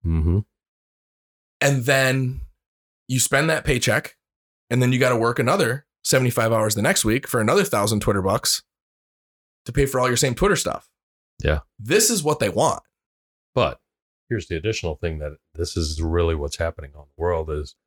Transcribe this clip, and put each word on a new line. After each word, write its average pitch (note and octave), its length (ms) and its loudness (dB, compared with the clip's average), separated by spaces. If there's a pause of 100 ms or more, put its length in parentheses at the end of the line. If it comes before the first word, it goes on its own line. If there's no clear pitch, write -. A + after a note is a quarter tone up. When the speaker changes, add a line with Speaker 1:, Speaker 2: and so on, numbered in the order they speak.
Speaker 1:
Mm-hmm. E2 340 2 (1200)
Speaker 2:
And C#3 240 2
then C3 560 2 (680)
you B2+ 120 -2
spend D3 300 2
that D#3 160 -2
paycheck, B2 520 0 (520)
and B2 120 2
then B2 100 4
you B2+ 80 2
gotta B2+ 160 4
work A#2 240 0
another C3+ 460 0 (180)
seventy-five B2 480 2
hours A2 240 2
the G#2 60 -2
next D#3 240 2
week A2+ 220 0
for B2+ 120 -2
another C#3+ 240 2
thousand G#2 380 0
Twitter G2+ 200 0
bucks F#2+ 420 -2 (1040)
to B2 60 -10
pay C#3 140 2
for C3 140 -2
all B2+ 80 2
your B2 100 0
same B2+ 180 0
Twitter F#3+ 200 2
stuff. - 340 -6 (540)
Speaker 1:
Yeah. D2+ 160 2 (200)
Speaker 2:
This E3 300 2
is G#3 140 -2
what D3+ 160 0
they G#2 100 0
want. B2 340 0 (680)
Speaker 1:
But D#2+ 260 0 (500)
here's G#2+ 180 -4
the F2 100 -4
additional F2 380 -4
thing D#2+ 240 -6
that D2 180 -10 (160)
this D#2+ 240 -6
is D#2 240 -4
really E2 340 0
what's D2 220 -6
happening D#2+ 380 -8
on D2 120 -20
the - 140 -12
world E2 280 -2
is D2 260 -8 (120)